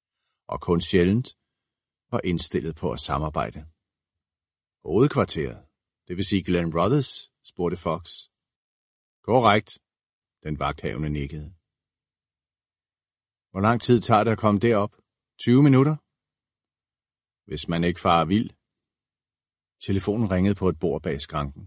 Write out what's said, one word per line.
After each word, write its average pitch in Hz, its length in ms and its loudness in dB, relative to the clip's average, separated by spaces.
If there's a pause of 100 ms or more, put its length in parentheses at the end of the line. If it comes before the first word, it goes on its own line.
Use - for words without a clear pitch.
(520)
Og - 40 -6 (100)
kun 85 220 2
sjældent 95 380 2 (840)
var 120 80 -4 (100)
indstillet 80 500 -4
på 90 140 -4
at - 40 -8 (100)
samarbejde. 73 500 -6 (1300)
"Hovedkvarteret, 95 720 0 (500)
det 90 100 -10
vil 95 120 -2
sige 95 180 0
Glenn 85 300 0
Rothes?" 123 320 0 (420)
spurgte 87 260 -4 (100)
Fox. 85 160 -4 (1200)
"Korrekt," 107 440 4 (720)
den 76 160 -6
vagthavende 73 500 -4
nikkede. 73 380 -6 (2000)
"Hvor 95 160 -4
lang 120 140 2
tid 120 260 6
tager 107 160 6
det 110 80 0
at 107 120 -2
komme 104 160 4
derop? 107 340 0 (500)
Tyve 123 240 6
minutter?" 139 280 6 (1500)
"Hvis 76 240 -8
man 85 120 0
ikke 87 240 0
farer 85 260 4
vild." 110 160 0 (1400)
Telefonen 104 440 -2
ringede 98 300 2
på 92 80 2
et 80 140 -4
bord 80 180 -2
bag 76 200 -6
skranken. 73 460 -8